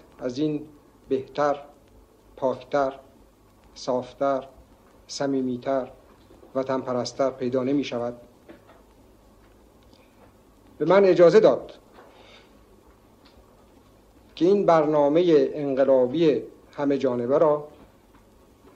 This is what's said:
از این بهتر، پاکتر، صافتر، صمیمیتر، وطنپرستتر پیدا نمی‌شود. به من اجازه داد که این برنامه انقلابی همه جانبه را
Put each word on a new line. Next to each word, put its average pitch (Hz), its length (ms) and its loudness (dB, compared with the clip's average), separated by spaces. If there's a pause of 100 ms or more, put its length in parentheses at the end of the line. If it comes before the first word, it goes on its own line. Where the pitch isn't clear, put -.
(200)
از 127 180 -8
این 151 300 -6 (420)
بهتر، 139 500 -4 (760)
پاکتر، 135 640 -4 (720)
صافتر، 127 760 -6 (600)
صمیمیتر، 131 840 -6 (640)
وطنپرستتر 131 760 -4
پیدا 127 340 -6
نمی‌شود. 123 540 -6 (2500)
به 151 80 -4
من 190 200 4
اجازه 175 340 6
داد 143 340 2 (2500)
که 156 100 0
این 196 200 2
برنامه 151 880 4
انقلابی 135 880 0 (280)
همه 143 260 -2
جانبه 123 400 -2
را 147 300 0 (1080)